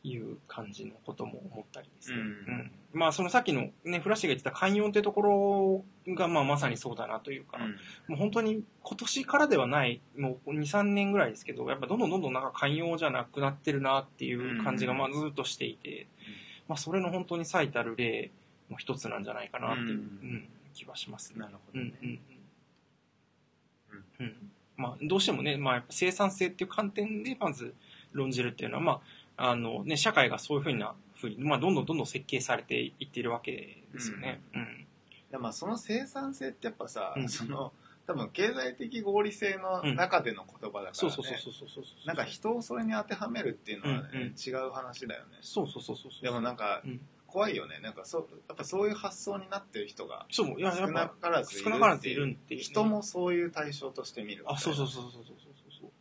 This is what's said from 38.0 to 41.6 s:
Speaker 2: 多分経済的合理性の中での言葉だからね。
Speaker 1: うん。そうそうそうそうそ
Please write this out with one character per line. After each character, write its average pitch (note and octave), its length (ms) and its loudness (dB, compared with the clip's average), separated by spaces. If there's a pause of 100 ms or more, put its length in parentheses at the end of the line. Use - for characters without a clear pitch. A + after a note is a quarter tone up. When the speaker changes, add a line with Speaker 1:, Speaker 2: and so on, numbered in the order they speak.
Speaker 2:
多 E3+ 80 -2
分 A2+ 160 -4
経 G#3+ 220 2
済 B3+ 240 -4
的 A#3 240 -6
合 G#3 240 2
理 G3+ 80 0
性 G3 240 0
の F#3 260 -2 (120)
中 F3+ 260 6
で A#2 120 -2
の F#2+ 140 -10
言 - 140 -20
葉 A2 60 -8
だ G#2 40 -4
か G2+ 80 -8
ら G2+ 60 -6
ね。 F#2 60 -8
Speaker 1:
う - 0 -
ん。 - 40 -16
そ F#3 140 2
う - 20 4
そ C#3 120 -6
う - 20 -6
そ C3 100 -4
う - 20 -6
そ B2 140 -10
う - 20 -14
そ - 140 -14